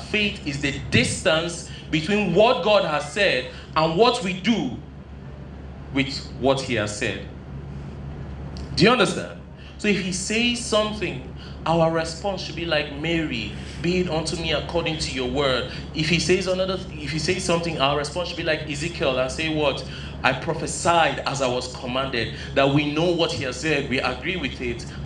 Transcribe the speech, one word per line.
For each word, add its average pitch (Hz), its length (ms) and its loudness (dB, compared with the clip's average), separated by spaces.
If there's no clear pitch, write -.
faith 208 400 0
is 139 140 -4
the 139 180 -2
distance 170 760 2
between 180 440 2
what 233 300 6
God 202 200 6
has 147 280 -2
said 147 380 2
and 165 200 4
what 233 260 6
we 185 120 -2
do 160 420 0
with 135 240 0
what 131 220 4
he 127 140 -2
has 107 220 0
said. 98 300 -4
Do 151 100 6
you 220 60 10
understand? 180 500 2
So 208 100 0
if 180 120 4
he 180 120 -2
says 233 520 0
something, 208 680 -2
our 165 260 4
response 165 520 -2
should 143 140 -8
be 170 100 -4
like 147 320 0
Mary, 151 540 -2
"Be 180 200 2
it 175 100 0
unto 160 260 0
me 160 160 -2
according 156 460 -2
to - 160 -4
your 127 160 -2
word." 131 400 2
If 156 140 0
he 170 100 4
says 180 280 2
another, 190 320 0
if 143 180 -8
he 156 80 -2
says 180 260 0
something, 165 360 0
our 143 160 4
response 165 320 -4
should - 80 -8
be 160 80 -6
like 151 260 0
Ezekiel 143 480 0
and 127 120 0
say 160 240 -2
what? 143 300 2
"I 127 100 4
prophesied 156 920 2
as 135 160 -2
I 127 60 2
was 123 280 -2
commanded," 127 580 -2
that 139 140 6
we 147 240 4
know 170 200 4
what 160 200 2
he 135 120 -4
has 123 120 -4
said, 147 320 0
we 127 120 2
agree 127 360 -2
with 139 240 -4
it, 120 240 -4